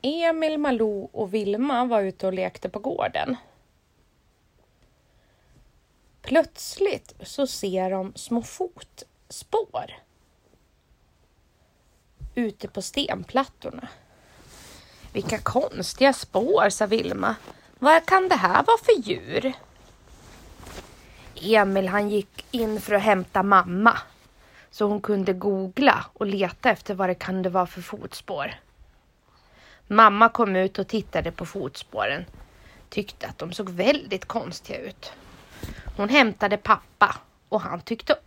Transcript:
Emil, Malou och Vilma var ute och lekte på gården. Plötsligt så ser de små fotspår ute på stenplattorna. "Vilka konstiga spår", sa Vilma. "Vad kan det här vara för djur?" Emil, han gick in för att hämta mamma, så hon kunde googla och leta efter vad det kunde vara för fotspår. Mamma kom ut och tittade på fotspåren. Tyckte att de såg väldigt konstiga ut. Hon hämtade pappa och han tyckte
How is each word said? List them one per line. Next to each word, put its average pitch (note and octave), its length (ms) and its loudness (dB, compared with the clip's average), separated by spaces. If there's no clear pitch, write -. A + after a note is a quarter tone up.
Emil, D#4+ 520 0
Malou A3 540 -2
och G3 220 -6
Vilma A#3 520 0
var A#3 160 2
ute F#3+ 260 -4
och F#3 60 -2
lekte F#3 360 -6
på G#3 100 -8
gården. - 560 -4
Plötsligt - 1000 -2
så - 260 -4
ser F#3 440 -2
de F#3+ 240 -6
små A#3 260 -4
fotspår - 1500 -8
ute A3+ 320 -4
på - 140 -8
stenplattorna. - 1040 -6
"Vilka G#3 240 -4
konstiga C4 760 2
spår", A3+ 560 2
sa G#3 160 0
Vilma. G3 500 -2
"Vad D#4+ 260 6
kan F#4 240 2
det F4+ 60 4
här F3+ 280 4
vara A4+ 140 6
för G#4 240 4
djur?" - 520 -4
Emil, G3 520 2
han G3+ 220 0
gick G3+ 420 -4
in A3 300 -2
för G#3 120 -4
att G3 80 4
hämta G3 420 2
mamma, G3 540 6
så - 140 -2
hon G3+ 160 0
kunde G3 320 0
googla F#3+ 800 0
och G#3 120 -6
leta G3 440 0
efter - 240 -2
vad F#3 160 0
det F3+ 60 0
kunde F#3 340 -4
vara F3+ 180 0
för F3+ 140 -16
fotspår. - 720 -10
Mamma G#3+ 420 8
kom G#3 260 0
ut F#3+ 240 0
och F#3+ 80 -4
tittade F3+ 440 -4
på - 140 -10
fotspåren. C#3 800 -6
Tyckte - 380 -8
att - 100 -14
de E3+ 160 -10
såg F#3+ 160 -8
väldigt F#3+ 560 -2
konstiga - 540 -8
ut. - 340 -16
Hon G#3 120 -2
hämtade G#3+ 480 4
pappa - 580 2
och G#3+ 120 0
han F3 200 -8
tyckte - 460 0